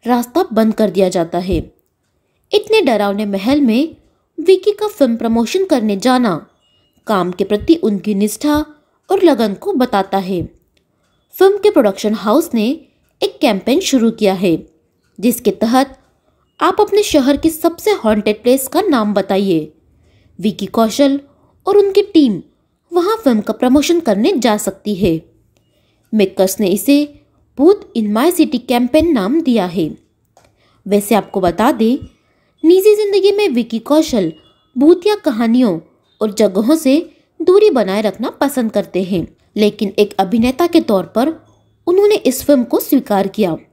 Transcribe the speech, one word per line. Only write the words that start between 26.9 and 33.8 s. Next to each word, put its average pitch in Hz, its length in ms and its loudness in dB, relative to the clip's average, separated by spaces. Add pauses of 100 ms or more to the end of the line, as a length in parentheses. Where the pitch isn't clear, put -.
भूत 359 400 2
in 220 120 -2
my 226 220 0
city 311 280 -2
कैंपेन 262 540 0
नाम 233 280 0
दिया 233 260 0
है। 165 220 -4 (960)
वैसे 202 300 0
आपको 196 260 -2
बता 180 320 0
दें, 226 240 0 (680)
निजी 381 320 4
जिंदगी 403 360 0
में 403 180 0
विकी 233 320 -2